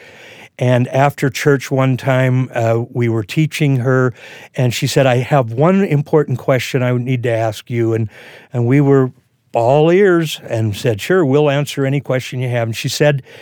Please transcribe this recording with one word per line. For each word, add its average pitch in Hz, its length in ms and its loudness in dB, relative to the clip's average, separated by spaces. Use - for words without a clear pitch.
And 123 300 2
after 139 420 0
church 139 400 0
one 131 260 0
time, 127 560 0
uh, 117 380 -2
we 120 180 -2
were 113 140 -2
teaching 151 540 -2
her, 127 360 0
and 123 200 0
she - 120 -4
said, 135 200 2
"I 123 100 2
have 123 380 0
one 180 280 2
important 147 560 0
question - 440 -2
I 123 100 0
would 123 80 -2
need 123 220 -4
to 120 80 -2
ask 113 400 -4
you." 117 240 0
And, 113 160 -2
and 120 140 -2
we 139 160 4
were 135 280 4
all 139 360 4
ears 175 540 2
and 110 320 -4
said, 110 240 -2
"Sure, 180 240 0
we'll 143 240 2
answer 139 380 -2
any 139 160 -2
question 127 380 -6
you 127 100 -4
have." 117 180 -2
And 113 80 -6
she 131 140 -6
said, 147 320 0